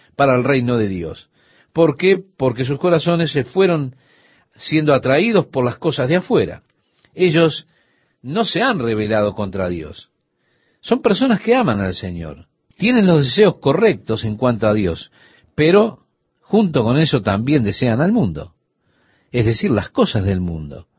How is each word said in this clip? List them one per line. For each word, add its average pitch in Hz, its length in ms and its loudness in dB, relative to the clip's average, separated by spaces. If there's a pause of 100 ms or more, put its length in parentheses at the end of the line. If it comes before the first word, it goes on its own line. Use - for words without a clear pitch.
(160)
para 139 200 2
el 123 100 0
reino 123 320 0
de 107 100 0
Dios. 85 420 -10 (440)
¿Por 160 240 2
qué? 185 220 2 (180)
Porque 131 260 -2
sus 139 160 -4
corazones 170 520 0
se 139 120 -2
fueron 165 520 -2 (600)
siendo 151 400 0
atraídos 165 500 2
por 131 180 -2
las 123 140 -2
cosas 139 320 -2
de 165 60 2
afuera. 175 480 -2 (500)
Ellos 165 540 0 (560)
no 175 220 -4
se 180 180 -4
han 233 160 -2
rebelado 107 560 -2
contra 95 340 -4
Dios. 80 400 -10 (720)
Son 240 220 -2
personas 226 380 0
que 233 140 2
aman 143 240 0
al 95 140 -2
Señor. 82 540 -12 (300)
Tienen 220 280 2
los 156 200 4
deseos 180 340 2
correctos 139 640 0
en 107 120 -6
cuanto 117 300 0
a 107 60 2
Dios, 92 380 -4 (420)
pero 185 460 2 (420)
junto 165 420 0
con 120 140 0
eso 151 240 0
también 117 420 0
desean 113 380 -2
al 185 100 0
mundo, 92 420 -4 (800)
es 117 140 0
decir, 117 240 0
las 104 200 -2
cosas 170 340 -2
del 95 180 -2
mundo. 78 460 -10 (100)